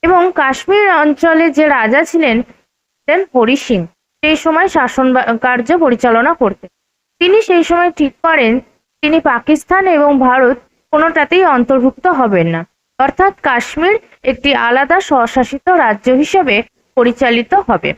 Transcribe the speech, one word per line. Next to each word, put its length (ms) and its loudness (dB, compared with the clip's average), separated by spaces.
এবং 200 2
কাশ্মীর 560 0
অঞ্চলে 480 2
যে 180 0
রাজা 360 0
ছিলেন, 320 0
ছিলেন 260 -2
হরি 260 0
সিং, 240 -2
সেই 140 0
সময় 320 0
শাসন 440 -2
বা-, 140 0
কার্য 300 -2
পরিচালনা 560 0
করতেন। 360 -4
তিনি 220 4
সেই 220 2
সময় 320 0
ঠিক 160 -2
করেন 300 0
তিনি 180 0
পাকিস্তান 680 0
এবং 300 2
ভারত 380 2
কোনোটাতেই 540 0
অন্তর্ভুক্ত 640 0
হবেন 460 0
না, 60 -6
অর্থাৎ 420 0
কাশ্মীর 560 -2
একটি 320 -2
আলাদা 460 0
স্বশাসিত 680 -2
রাজ্য 280 -2
হিসেবে 440 0
পরিচালিত 560 0
হবে। 320 -2